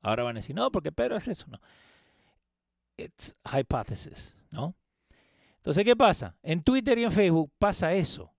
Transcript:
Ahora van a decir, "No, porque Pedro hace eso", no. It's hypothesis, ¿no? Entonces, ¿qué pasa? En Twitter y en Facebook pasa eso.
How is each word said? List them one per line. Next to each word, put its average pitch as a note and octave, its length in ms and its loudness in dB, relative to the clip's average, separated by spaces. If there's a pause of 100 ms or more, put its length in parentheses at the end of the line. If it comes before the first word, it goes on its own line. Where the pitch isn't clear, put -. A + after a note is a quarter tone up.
Ahora A2 180 0
van A#2+ 160 -4
a G#2 40 -10
decir, C#3 140 -10
"No, B3 160 0
porque D#3 200 -4
Pedro A#3+ 240 -2
hace A3 160 -6
eso", - 160 -10
no. - 120 -18 (1400)
It's - 360 -16 (180)
hypothesis, - 840 -6 (140)
¿no? D#3 240 -8 (800)
Entonces, D#3 280 0
¿qué A#3+ 120 6
pasa? G3+ 480 2
En D#3+ 180 -2
Twitter B3 380 4
y A#3 60 0
en G#3 60 0
Facebook E3 460 4
pasa F#3 380 2
eso. - 440 -4